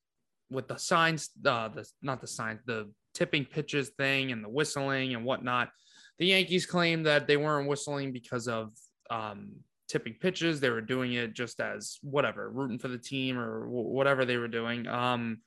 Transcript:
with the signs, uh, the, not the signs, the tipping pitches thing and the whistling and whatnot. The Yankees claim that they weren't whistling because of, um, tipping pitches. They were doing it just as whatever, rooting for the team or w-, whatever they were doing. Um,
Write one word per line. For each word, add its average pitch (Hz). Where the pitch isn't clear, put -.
with 127
the 117
signs, 165
uh, 117
the, 107
not 135
the 113
signs, 110
the 110
tipping 160
pitches 147
thing 135
and 113
the 104
whistling 135
and 117
whatnot. 123
The 170
Yankees 185
claim 165
that 147
they 147
weren't 147
whistling 143
because 123
of, 110
um, 104
tipping 117
pitches. 165
They 131
were 113
doing 123
it 120
just 120
as 104
whatever, 113
rooting 123
for 135
the 123
team 131
or 113
w-, 120
whatever 135
they 123
were 120
doing. 117
Um, 120